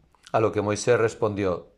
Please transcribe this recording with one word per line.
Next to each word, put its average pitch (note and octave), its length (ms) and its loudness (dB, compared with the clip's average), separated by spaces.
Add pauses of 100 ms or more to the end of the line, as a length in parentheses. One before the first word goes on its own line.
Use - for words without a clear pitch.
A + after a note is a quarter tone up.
(320)
A A#2 80 2
lo G#2+ 120 2
que G#2 80 -2
Moisés G#2 400 0
respondió: G#2 760 -2